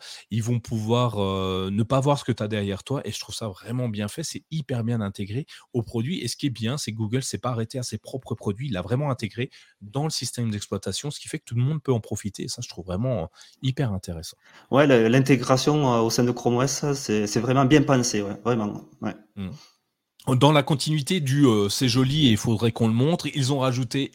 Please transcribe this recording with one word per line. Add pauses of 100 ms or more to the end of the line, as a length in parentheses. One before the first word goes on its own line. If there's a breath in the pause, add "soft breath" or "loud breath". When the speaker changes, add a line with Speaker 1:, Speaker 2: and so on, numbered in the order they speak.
(300 loud breath)
Speaker 1:
ils
vont
pouvoir,
euh,
ne
pas
voir
ce
que
t'as
derrière
toi
et
je
trouve
ça
vraiment
bien
fait,
c'est
hyper
bien
intégré (260 loud breath)
au
produit
et
ce
qui
est
bien,
c'est
que
Google
s'est
pas
arrêté
à
ses
propres
produits,
il
l'a
vraiment
intégré (320 soft breath)
dans
le
système
d'exploitation,
ce
qui
fait
que
tout
le
monde
peut
en
profiter
et
ça,
je
trouve
vraiment,
euh, (380 soft breath)
hyper
intéressant. (320 soft breath)
Speaker 2:
Ouais,
le,
l'intégration,
euh,
au
sein
de
Chrome
O
S,
c'est,
c'est
vraiment
bien
pensé,
ouais,
vraiment, (180)
ouais. (200)
Speaker 1:
Mm. (880 soft breath)
Dans
la
continuité
du,
euh,
c'est
joli
et
il
faudrait
qu'on
le
montre,
ils
ont
rajouté